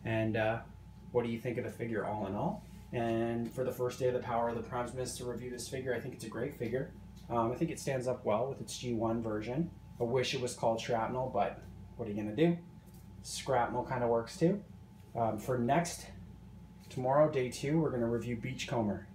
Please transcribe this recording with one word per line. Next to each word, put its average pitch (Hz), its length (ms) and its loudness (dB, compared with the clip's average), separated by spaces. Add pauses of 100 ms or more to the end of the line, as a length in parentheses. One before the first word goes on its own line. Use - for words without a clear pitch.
And, 110 320 2
uh, 110 240 2 (500)
what 120 120 4
do 117 80 -2
you 113 80 -4
think 120 200 -2
of 117 40 -4
the 107 80 -4
figure 110 340 -2
all 104 200 -2
in 95 80 -4
all? 170 300 -2 (280)
And 117 600 0
for 127 120 -2
the 120 80 0
first 123 280 -2
day 131 80 4
of 123 80 4
the 120 40 2
Power 117 300 0
of 117 60 -2
the 107 80 -4
Primes 123 320 -4
Miss 127 220 -4
to 123 80 -8
review 123 260 -6
this 117 160 -8
figure, 131 260 -2
I 113 60 0
think 127 160 -8
it's - 100 -10
a 107 40 -8
great 127 260 -4
figure. 123 360 -2 (380)
Um, 117 220 4
I - 40 -2
think 160 140 2
it - 100 -4
stands 131 280 0
up 120 180 0
well 110 240 4
with 101 120 -6
its - 160 -8
G 123 160 -2
one 113 280 2
version. 113 480 0 (300)
I 123 40 2
wish 123 300 2
it 127 80 0
was 123 140 -2
called 113 240 2
Shrapnel, 120 500 0
but - 320 0 (360)
what 110 100 -4
are 104 40 -4
you 104 60 -2
gonna 104 180 -2
do? 170 220 6 (640)
Scrapnel 120 640 0
kinda 123 240 0
works 117 300 2
too. 196 260 4 (500)
Um, 110 240 2
for 123 220 0
next, 143 480 2 (800)
tomorrow, 139 420 6
day 127 200 2
two, 143 300 2
we're 143 120 4
gonna 117 160 2
review 117 300 0
Beachcomber. 117 760 -2